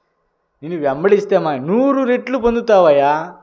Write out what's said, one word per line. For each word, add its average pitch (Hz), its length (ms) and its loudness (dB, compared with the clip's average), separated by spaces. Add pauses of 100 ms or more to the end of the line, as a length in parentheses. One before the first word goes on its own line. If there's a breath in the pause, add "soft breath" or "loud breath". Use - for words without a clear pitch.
(640)
నిన్ను 165 180 -10
వెంబడిస్తే 185 580 0
మా 156 180 -4
నూరు 254 460 0
రెట్లు 247 360 -2
పొందుతావయ్యా, 175 1040 2